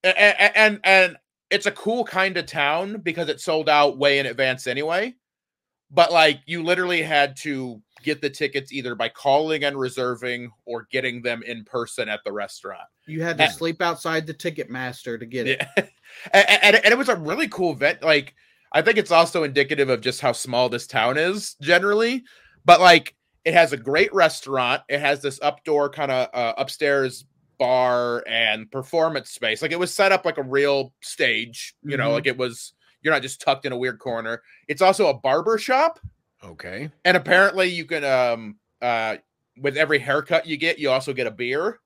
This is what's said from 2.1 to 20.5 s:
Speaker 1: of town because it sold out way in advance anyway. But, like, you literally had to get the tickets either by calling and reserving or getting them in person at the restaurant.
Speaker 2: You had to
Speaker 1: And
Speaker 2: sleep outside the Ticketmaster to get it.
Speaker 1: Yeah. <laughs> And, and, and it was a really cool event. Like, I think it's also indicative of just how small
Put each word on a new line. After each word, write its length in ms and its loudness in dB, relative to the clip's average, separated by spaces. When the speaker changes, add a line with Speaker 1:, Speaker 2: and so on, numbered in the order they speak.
Speaker 1:
of 80 -6
town 560 -2
because 260 -6
it 120 -6
sold 280 -2
out 300 4
way 200 2
in 80 -2
advance 400 -4
anyway. 480 -4
But, 160 6
like, 360 4
you 160 -8
literally 400 0
had 360 0
to 440 -10
get 200 -4
the 80 -2
tickets 420 -6
either 220 -8
by 160 -4
calling 540 0
and 140 -4
reserving 720 -6
or 260 -10
getting 320 -4
them 200 -4
in 220 -12
person 440 -6
at 160 -6
the 80 -8
restaurant. 560 -12
Speaker 2:
You 160 -8
had 160 -4
to 60 4
Speaker 1:
And 80 0
Speaker 2:
sleep 300 -6
outside 440 -4
the 60 -14
Ticketmaster 880 -10
to 60 -14
get 200 -6
it. 160 -2
Speaker 1:
Yeah. 140 0
<laughs> 420 -14
And, 140 8
and, 140 6
and 100 4
it 120 6
was 100 -2
a 80 2
really 320 -4
cool 240 -2
event. 300 -2
Like, 320 0
I 100 4
think 160 2
it's 120 -2
also 340 4
indicative 460 0
of 120 2
just 180 -4
how 120 0
small 360 -2